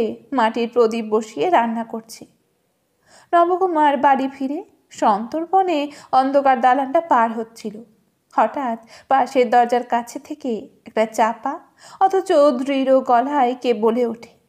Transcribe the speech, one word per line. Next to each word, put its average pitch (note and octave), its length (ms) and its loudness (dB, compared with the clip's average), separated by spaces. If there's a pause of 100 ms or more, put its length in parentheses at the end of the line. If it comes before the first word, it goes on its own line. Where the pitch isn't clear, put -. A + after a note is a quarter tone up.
(320)
মাটির A#3 400 0
প্রদীপ A3+ 320 0
বসিয়ে A3+ 460 -2
রান্না A#3 340 0
করছে। - 420 -16 (1080)
নবকুমার E4+ 640 2
বাড়ি C4+ 320 2
ফিরে C4+ 360 -8 (260)
সন্তর্পণে D#4 880 -2 (340)
অন্ধকার C4+ 480 2
দালানটা C4 400 2
পার A#3+ 320 2
হচ্ছিল। A3+ 420 -12 (600)
হঠাৎ A#3 440 -2 (300)
পাশের B3 420 0
দরজার A#3+ 340 2
কাছে A#3+ 340 -6
থেকে C#4 340 -10 (320)
একটা A3 220 -2
চাপা A3+ 480 -2 (460)
অথচ F#4+ 320 0 (240)
দৃঢ় C4 440 2
গলায় B3+ 540 0
কে B3+ 200 -2
বলে A3+ 320 0
ওঠে - 260 -12 (160)